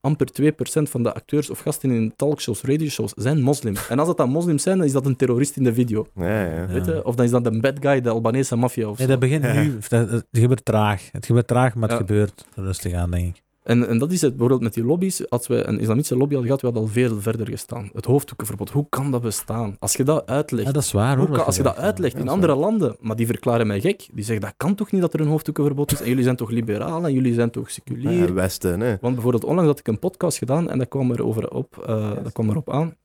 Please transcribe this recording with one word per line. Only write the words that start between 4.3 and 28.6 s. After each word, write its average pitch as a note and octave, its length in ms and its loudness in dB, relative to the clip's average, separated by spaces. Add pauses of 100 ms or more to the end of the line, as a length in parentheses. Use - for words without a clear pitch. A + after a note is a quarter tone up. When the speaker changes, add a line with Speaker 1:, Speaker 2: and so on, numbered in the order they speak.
Speaker 1:
moslims D#3+ 320 2
zijn, F#3+ 140 2
dan F3 100 2
is C3+ 60 2
dat C3+ 140 0
een C3+ 100 2
terrorist B2+ 400 0
in C3+ 80 0
de A#2 100 4
video. A2+ 320 0 (100)
Speaker 2:
Ja, G2 280 0
ja. E2+ 220 -4
Speaker 1:
Weet F2+ 200 -2
je? E2+ 60 -2
Speaker 3:
Ja. - 80 -2
Speaker 1:
Of B2 140 -2
dan B2 100 2
is A#2+ 60 2
dat A#2+ 160 2
een A2+ 140 0
bad C#3 200 0
guy, C#3 200 2
de B2 100 -2
Albanese A#2 460 0
maffia A#2 320 0
of G#2 100 -8
Speaker 3:
Nee, B2+ 80 2
Speaker 1:
zo. C3 60 4
Speaker 3:
dat B2+ 80 4
begint C#3 240 2
Speaker 2:
Ja. B2 80 2 (100)
Speaker 3:
nu, C#3 160 0 (100)
dat, A#2 220 2
het A#2 220 -2
gebeurt B2 320 4
traag. G#2+ 480 2
Het - 140 -10
gebeurt A#2+ 200 4
traag, B2 280 2
maar A2 140 0
het A#2 100 0
Speaker 1:
Ja. G2 80 -2
Speaker 3:
gebeurt G#2 480 0
rustig F#2+ 380 -4
aan, F2 180 0
denk F2 260 -2
ik. - 60 -20 (200)
Speaker 1:
En, A#2+ 260 2
en A#2 100 2
dat D3+ 140 0
is F3 80 0
het, C#3+ 100 4
bijvoorbeeld B2+ 300 2
met A2+ 140 -2
die A2+ 100 -2
lobby's. F3+ 440 0
Als B2 180 -2
we A#2+ 200 0
een G#2+ 140 0
islamitische A2+ 360 0
lobby C#3+ 180 2
hadden B2+ 100 0 (120)
gehad, C3 40 -4
we B2+ 60 -4
hadden A#2 160 0
al A2+ 280 2
veel G#2+ 100 -2
verder A2 280 -4
gestaan. - 440 -10
Het G#2+ 120 -8
hoofddoekenverbod, A2 640 -2
hoe D3 180 0
kan C#3 220 -2
dat B2 120 0
bestaan? A2 560 -4
Als - 180 -2
je C3 80 0
dat D3+ 220 2
uitlegt, B2+ 400 -2
Speaker 3:
Ja, C#3 60 -2
dat C#3 100 0
is - 100 -4
waar, G#2 160 2
Speaker 1:
hoe C#3 80 2
Speaker 3:
hoor, C3 100 2
Speaker 1:
kan, - 100 0
Speaker 3:
wat - 100 2
Speaker 1:
als F#2 100 0
je F2+ 60 0
Speaker 3:
je - 60 2
Speaker 1:
dat - 80 -2
Speaker 3:
zegt. D#3+ 100 -4
Speaker 1:
uitlegt D#3+ 260 0
Speaker 2:
Ja, - 60 -8
Speaker 1:
in - 60 -4
Speaker 2:
dat B2+ 120 -2
is G3 60 2
Speaker 1:
andere D3 180 4
Speaker 2:
waar. F#3 100 2
Speaker 1:
landen, F3 300 0
maar A2 160 -4
die A#2 100 2
verklaren A#2 400 0
mij G2+ 140 0
gek, F#3+ 320 -2
die - 120 -8
zeggen, G#2+ 200 -2
"Dat G2+ 120 -10
kan F3+ 180 0
toch G3+ 180 -4
niet G3 80 2
dat E3+ 140 0
er D#3 60 0
een D3+ 80 2
hoofddoekenverbod D3 640 0
is? C#3+ 80 -4
En A2+ 80 -2
jullie B2+ 160 2
zijn B2+ 120 2
toch A2+ 140 -6
liberaal A#2 560 -2
en D3 60 0
jullie B2+ 220 2
zijn A#2 160 2
toch A#2 200 -8
seculier?" B2 420 -6 (140)
Speaker 2:
Ja, F2+ 60 0
Westen, F#2 480 0